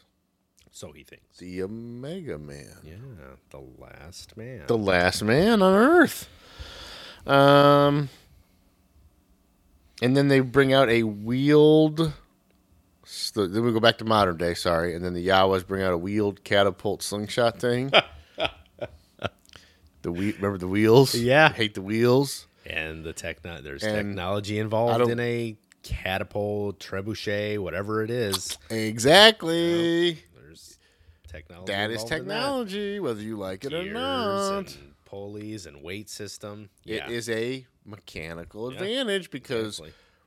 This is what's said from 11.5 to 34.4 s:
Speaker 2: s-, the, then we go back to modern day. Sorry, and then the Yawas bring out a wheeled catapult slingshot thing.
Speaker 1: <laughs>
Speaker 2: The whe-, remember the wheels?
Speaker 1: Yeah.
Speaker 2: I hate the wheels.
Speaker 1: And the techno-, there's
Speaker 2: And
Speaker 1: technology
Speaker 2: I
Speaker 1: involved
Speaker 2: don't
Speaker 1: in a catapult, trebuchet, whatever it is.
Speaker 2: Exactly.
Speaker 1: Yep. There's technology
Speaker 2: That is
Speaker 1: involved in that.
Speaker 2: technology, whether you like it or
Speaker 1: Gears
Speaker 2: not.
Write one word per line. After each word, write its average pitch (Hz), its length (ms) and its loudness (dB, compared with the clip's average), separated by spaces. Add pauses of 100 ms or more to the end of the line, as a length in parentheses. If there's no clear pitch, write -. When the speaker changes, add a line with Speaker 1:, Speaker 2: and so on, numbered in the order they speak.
Speaker 2:
s-, - 280 -10
the, 101 160 -2
then 104 160 -2
we 120 80 2
go 110 80 0
back 117 200 4
to 113 60 -8
modern 101 320 2
day. 85 180 -2
Sorry, 85 400 -2
and 87 100 -8
then 90 80 -4
the 87 140 -4
Yawas 95 400 4
bring 95 160 -4
out 92 100 0
a 87 40 0
wheeled 101 460 -4
catapult 101 600 0
slingshot 107 560 -2
thing. 123 380 -2
Speaker 1:
<laughs> - 40 6 (2000)
Speaker 2:
The 85 80 -6
whe-, 98 240 -4
remember 98 220 -4
the 90 100 -8
wheels? 110 460 6
Speaker 1:
Yeah. 127 400 4
Speaker 2:
I - 20 -12
hate 107 200 -2
the 101 60 -10
wheels. 120 680 0 (180)
Speaker 1:
And 80 380 -8
the 80 100 -10
techno-, 85 480 -12
there's 71 220 -12
Speaker 2:
And 107 120 -4 (140)
Speaker 1:
technology 101 480 -6
Speaker 2:
I 107 60 -4
Speaker 1:
involved 113 360 0
Speaker 2:
don't 120 120 2
Speaker 1:
in 120 80 -4
a 120 360 -4 (280)
catapult, 101 960 -6
trebuchet, 104 800 -6
whatever 101 440 -4
it 110 60 -6
is. 104 480 -4 (140)
Speaker 2:
Exactly. 170 1400 2
Speaker 1:
Yep. 160 80 -8 (180)
There's - 440 -20 (480)
technology 87 440 -14
Speaker 2:
That 101 200 -4
is 110 100 -6
Speaker 1:
involved 117 120 -8
in 175 160 -8
that. 196 40 -4
Speaker 2:
technology, 208 680 -4
whether 120 220 -4
you 110 160 -8
like 95 260 -8
it 139 100 -8
or 170 100 -6
Speaker 1:
Gears 196 100 -10
Speaker 2:
not. 202 840 -4